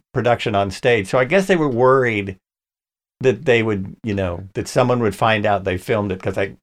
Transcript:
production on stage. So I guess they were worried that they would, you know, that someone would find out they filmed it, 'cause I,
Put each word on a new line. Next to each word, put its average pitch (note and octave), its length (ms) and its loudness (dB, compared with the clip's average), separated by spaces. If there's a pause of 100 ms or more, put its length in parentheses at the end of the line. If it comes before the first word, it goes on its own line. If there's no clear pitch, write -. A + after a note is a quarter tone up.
(140)
production A#2 400 0
on G2+ 160 0
stage. A2+ 380 0
So C3 100 -2
I C3 60 4
guess F#3+ 240 0
they G3 80 4
were D#3 140 0
worried A#2 680 2 (840)
that B2+ 240 2
they A#2 180 4
would, G2 400 -4
you G#2+ 100 -4
know, F#2 300 -4 (120)
that A#2 120 -6
someone B2 320 0
would G#2 160 0
find A2 300 0
out G2+ 180 0
they F#2 140 -2
filmed G#2 340 -2
it, F#2 100 -8
'cause F#2+ 160 -6
I, G2+ 260 -4